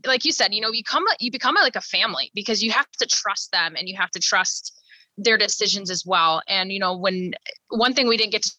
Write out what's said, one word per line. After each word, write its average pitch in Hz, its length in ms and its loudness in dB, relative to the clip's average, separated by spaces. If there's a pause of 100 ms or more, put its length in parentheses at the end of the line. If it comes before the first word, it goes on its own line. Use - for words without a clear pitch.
like 254 180 2
you 285 80 2
said, 202 220 0
you 214 80 -2
know, 220 100 -2
you 226 100 -6
come, 311 220 0 (160)
you 233 100 -2
become 254 260 0
like 311 200 4
a 185 60 -6
family 180 520 -2
because 202 300 -2
you 226 80 0
have 262 180 0 (100)
to 262 60 -2
trust - 460 -2
them 165 240 0
and 170 120 -8
you 185 80 -10
have 180 160 -2
to 185 80 -8
trust - 520 0 (460)
their 220 200 4
decisions 202 520 0
as 180 140 -4
well. 165 420 4
And, 190 240 -2
you 196 80 -4
know, 185 160 0
when, 180 380 -2 (380)
one 247 240 2
thing 269 120 2
we 226 120 4
didn't 220 140 0
get 220 100 0
to - 160 -2